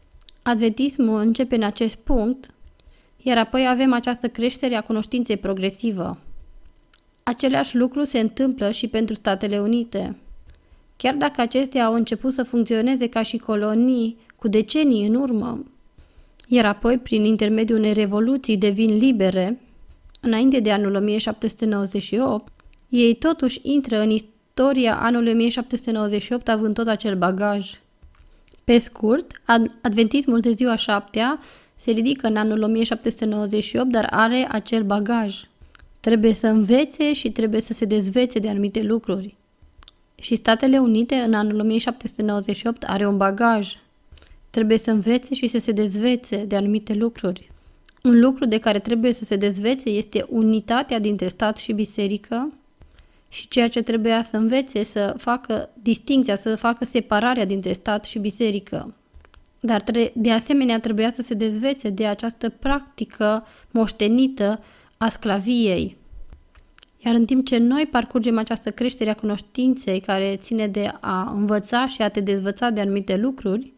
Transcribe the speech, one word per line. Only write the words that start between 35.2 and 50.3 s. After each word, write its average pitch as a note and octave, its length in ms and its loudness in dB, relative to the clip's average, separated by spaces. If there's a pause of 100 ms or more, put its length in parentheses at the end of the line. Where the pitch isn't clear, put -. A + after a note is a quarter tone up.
Trebuie A3+ 340 4
să - 120 -2
învețe B3 640 2
și C4+ 180 -4
trebuie A3 300 -2
să - 120 -8
se A3 120 -4
dezvețe G#3+ 540 0
de G#3 100 -2
anumite G3+ 340 -2
lucruri. G#3 540 -4 (800)
Și - 220 -4
Statele B3 420 2
Unite, A#3+ 360 2
în A#3 200 2
anul G#3+ 260 0
o - 20 0
mie A3 160 0
șapte B3 300 -4
sute - 140 -8
nouăzeci G#3 340 -2
și - 100 -8
opt, A#3 160 -4
are G3 240 -2
un G3+ 100 2
bagaj. G3+ 600 0 (760)
Trebuie A3 280 2
să A3+ 120 -2
învețe A3+ 440 0
și B3 140 -2
să A#3+ 100 -2
se A3+ 140 -2
dezvețe G#3+ 720 -2
de G3+ 120 -2
anumite G#3 380 -2
lucruri. G#3 580 -4 (500)
Un A#3+ 180 8
lucru C4 260 4
de A3 120 2
care G#3+ 200 0
trebuie A#3 340 2
să A3+ 120 -10
se G3+ 120 -2
dezvețe G#3 540 0
este G#3 380 -2
unitatea A3+ 680 0